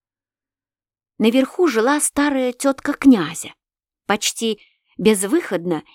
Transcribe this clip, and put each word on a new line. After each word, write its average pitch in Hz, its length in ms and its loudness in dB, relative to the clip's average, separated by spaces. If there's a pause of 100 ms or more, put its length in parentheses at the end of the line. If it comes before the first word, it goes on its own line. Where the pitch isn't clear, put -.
(1160)
Наверху 262 500 2
жила 254 320 0
старая 269 540 -2
тётка 277 400 -2
князя, 175 600 2 (520)
почти 214 540 -4 (380)
безвыходно 185 840 0 (120)